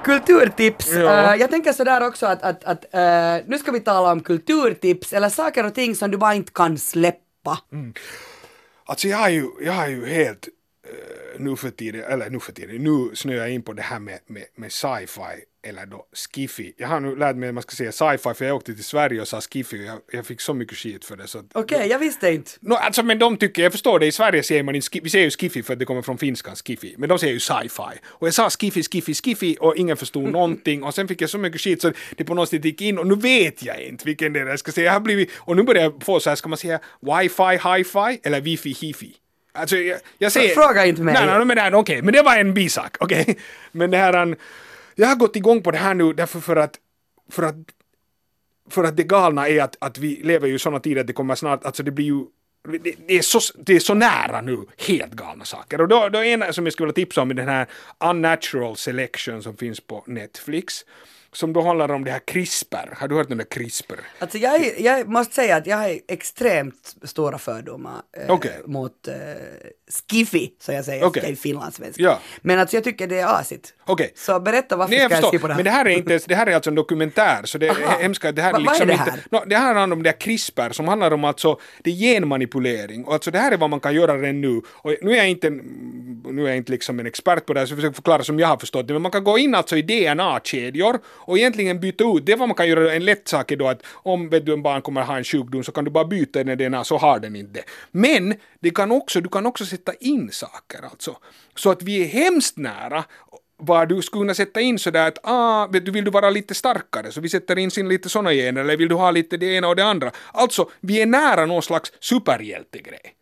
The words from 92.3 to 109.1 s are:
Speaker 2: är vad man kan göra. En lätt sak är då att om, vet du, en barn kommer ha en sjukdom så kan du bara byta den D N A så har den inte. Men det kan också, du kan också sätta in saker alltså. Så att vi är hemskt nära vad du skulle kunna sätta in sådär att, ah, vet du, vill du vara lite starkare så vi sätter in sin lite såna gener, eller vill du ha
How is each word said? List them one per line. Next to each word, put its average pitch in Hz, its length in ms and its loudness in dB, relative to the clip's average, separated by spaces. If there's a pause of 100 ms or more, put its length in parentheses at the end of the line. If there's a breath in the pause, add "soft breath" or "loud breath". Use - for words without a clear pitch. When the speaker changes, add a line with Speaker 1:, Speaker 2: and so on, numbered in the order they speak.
Speaker 2:
är 220 60 4
vad 254 100 0
man 202 80 -2
kan 170 140 2
göra. 160 240 4
En 170 120 -2
lätt 202 220 2
sak 143 240 -2
är 143 40 0
då 139 120 0
att 131 140 -2 (120 loud breath)
om, 175 360 -4
vet 160 160 2
du, 156 80 0
en 147 100 -4
barn 139 180 -2
kommer 135 200 -4
ha 131 160 -4
en 127 60 -6
sjukdom 127 400 -4
så - 80 -10
kan 151 140 -4
du 147 60 -6
bara 160 140 2
byta 160 380 -2
den 131 140 -2
D 131 80 0
N 127 80 -2
A 127 100 -4
så 156 140 -2
har 139 220 4
den 107 160 -12
inte. 101 280 -14 (280 loud breath)
Men 208 420 4 (260 soft breath)
det 170 100 2
kan 196 220 0
också, 240 300 0
du 180 80 -6
kan 196 160 -2
också 247 200 -4
sätta 180 280 -8
in 247 380 -2
saker - 480 -14 (120)
alltså. - 260 -14 (380 soft breath)
Så - 160 2
att 180 100 0
vi 196 220 -2
är 165 40 -2
hemskt 302 500 2
nära 131 460 -6 (540 soft breath)
vad 165 320 4
du 185 120 0
skulle 208 200 -6
kunna 202 120 -2
sätta 196 280 -2
in 240 180 2
sådär 160 280 2
att, 160 160 -4
ah, 226 440 2
vet 185 180 0
du, 190 60 -4
vill 208 140 -2
du 202 60 0
vara 202 180 6
lite 202 240 -2
starkare - 580 -4
så 151 100 -10
vi 165 80 -6
sätter 180 280 0
in 185 140 0
sin 190 180 -4
lite 185 200 0
såna 202 240 0
gener, 131 280 0
eller 147 160 0
vill 165 120 2
du 170 60 2
ha 180 160 4